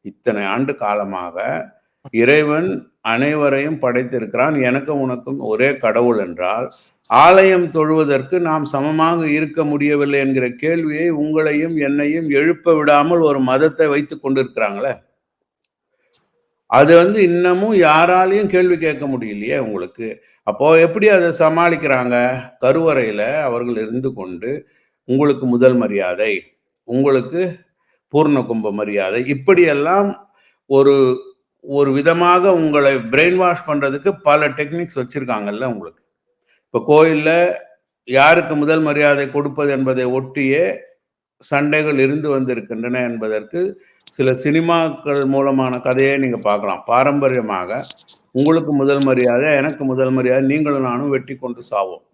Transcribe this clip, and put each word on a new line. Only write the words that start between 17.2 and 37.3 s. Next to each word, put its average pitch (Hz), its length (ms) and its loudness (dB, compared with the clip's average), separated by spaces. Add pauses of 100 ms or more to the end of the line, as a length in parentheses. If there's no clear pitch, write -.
இன்னமும் 180 500 0
யாராலையும் 185 720 2
கேள்வி 180 300 2
கேட்க 151 280 -4
முடியலையே 117 520 -6
உங்களுக்கு. 107 680 -8 (200)
அப்போ 147 360 2
எப்படி 175 280 2
அதை 185 200 4
சமாளிக்கிறாங்க? 147 1040 0 (280)
கருவறையில 135 800 0
அவர்கள் 120 340 -4
இருந்து 120 380 -6
கொண்டு, 101 540 -10 (380)
உங்களுக்கு 139 400 0
முதல் 123 300 4
மரியாதை, 101 680 -2 (400)
உங்களுக்கு 139 720 -2 (580)
பூர்ண 143 320 2
கும்ப 107 260 -4
மரியாதை, 104 560 -4
இப்படியெல்லாம் 170 1000 0 (360)
ஒரு, 135 520 4 (420)
ஒரு 139 320 -2
விதமாக 175 600 2
உங்களை 147 420 2
பிரெயின் 135 400 2
வாஷ் 180 320 0
பண்றதுக்கு 143 440 -2 (120)
பல 151 240 2
டெக்னிக்ஸ் 151 480 -6
வச்சிருக்காங்கல்ல 120 720 -6
உங்களுக்கு. 98 380 -10 (680)
இப்ப - 160 -2
கோயில்ல 160 640 4 (500)